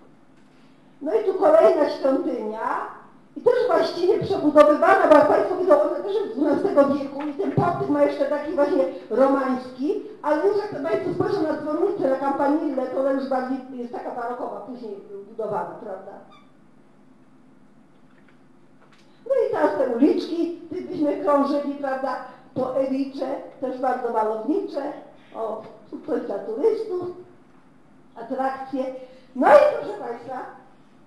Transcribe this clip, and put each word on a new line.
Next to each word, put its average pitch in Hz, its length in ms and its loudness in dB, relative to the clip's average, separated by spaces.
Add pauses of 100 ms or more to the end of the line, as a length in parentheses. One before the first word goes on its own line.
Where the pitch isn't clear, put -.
(1040)
No 320 120 0
i 453 100 2
tu 381 100 0
kolejna - 560 6
świątynia, 247 1040 -2 (420)
i - 40 -10
też - 140 4 (120)
właściwie 349 580 2
przebudowywana, 302 840 6
bo 302 60 8
jak 285 140 8
państwo - 280 2
widzą, 320 260 4
ona - 180 -2
też 392 140 -4
jest - 180 -4
z - 40 -12
dwunastego 285 520 2
wieku 285 340 -4
i 302 100 -6
ten - 200 -4
portyk - 360 0
ma 285 140 2
jeszcze 294 220 2
taki 294 280 -4
właśnie 285 320 2 (260)
romański, 254 920 0 (200)
ale 302 240 0
już 415 100 2
jak - 260 -4
państwo 359 320 -2
spojrzą 370 280 0
na 294 180 -2
dzwonnicę, 302 500 0
na 262 60 2
kampanilę, 277 680 0
to - 140 -4
ona 269 120 2
już 254 160 -2
bardziej 254 300 -2 (140)
jest 240 200 -10
taka - 180 -10
barokowa, 247 500 -8
później 226 360 -12 (320)
budowana, 202 540 -6
prawda? 196 300 -12 (3250)
No 523 80 0
i 480 180 2
teraz 302 260 2
te 254 180 0
uliczki, 339 640 2 (100)
gdybyśmy 294 460 -2
krążyli, 285 580 0
prawda, 262 420 -4 (380)
po 254 220 -4
Elicze, 269 500 -2 (340)
też 262 200 -6
bardzo 240 320 -2
malownicze, 226 800 -2 (420)
o, 220 280 -6 (280)
tu - 160 -12
coś - 160 -2
dla 202 160 -6
turystów, 349 640 -2 (1120)
atrakcje. 262 680 -4 (520)
No 269 120 2
i - 120 10 (160)
proszę - 220 -8
państwa, 247 400 -10 (680)